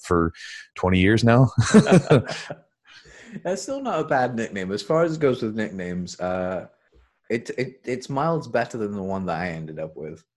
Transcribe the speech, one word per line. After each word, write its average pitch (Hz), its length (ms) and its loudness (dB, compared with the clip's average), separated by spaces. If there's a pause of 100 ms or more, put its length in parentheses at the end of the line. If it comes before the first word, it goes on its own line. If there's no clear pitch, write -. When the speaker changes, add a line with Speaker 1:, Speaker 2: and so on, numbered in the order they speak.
Speaker 1:
for 82 320 2 (400)
twenty 92 260 2
years 110 240 4
now. 117 280 6 (100)
<laughs> - 100 -2 (1700)
Speaker 2:
That's 185 180 -4
still 277 200 -6
not 202 180 -2
a 156 60 0
bad 127 300 0
nickname. 98 360 -4
As 104 100 -4
far 165 220 2
as 160 120 0
it 156 40 -6
goes 127 240 2
with 110 120 -4
nicknames, 90 640 -6
uh, 90 480 -4 (640)
it, 117 220 -4
it, 127 340 -6
it's 123 240 -6
miles 151 380 -2
better 117 320 -2
than 104 140 -4
the 98 100 -6
one 95 240 -4
that 82 120 -2
I 90 100 -4
ended 78 300 -10
up 78 160 -10
with. 78 280 -12 (140)